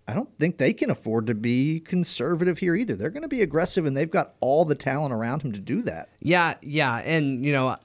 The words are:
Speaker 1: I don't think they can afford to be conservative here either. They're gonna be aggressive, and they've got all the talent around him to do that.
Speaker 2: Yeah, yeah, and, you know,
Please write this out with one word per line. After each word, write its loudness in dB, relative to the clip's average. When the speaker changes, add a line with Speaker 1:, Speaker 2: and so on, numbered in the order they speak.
Speaker 1:
I -4
don't -6
think 0
they 4
can -2
afford -2
to 0
be 2
conservative 0
here 0
either. -2
They're -4
gonna -10
be -2
aggressive, 0
and 0
they've 0
got -2
all 4
the 2
talent -2
around -2
him -4
to -8
do -2
that. -8
Speaker 2:
Yeah, 2
yeah, 0
and, 0
you 2
know, 0